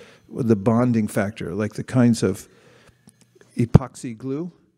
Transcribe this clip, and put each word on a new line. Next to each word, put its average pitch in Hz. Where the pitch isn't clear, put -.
the 113
bonding 113
factor, 98
like 107
the -
kinds 120
of 98
epoxy 123
glue. 139